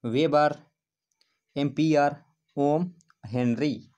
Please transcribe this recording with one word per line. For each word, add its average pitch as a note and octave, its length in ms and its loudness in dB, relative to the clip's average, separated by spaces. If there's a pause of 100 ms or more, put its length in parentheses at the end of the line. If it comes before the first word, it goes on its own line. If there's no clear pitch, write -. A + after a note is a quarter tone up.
वेबर, D3 520 2 (1000)
एम्पियर, C#3+ 600 0 (420)
ओम, D3+ 320 0 (340)
हेनरी। B2 520 -2 (220)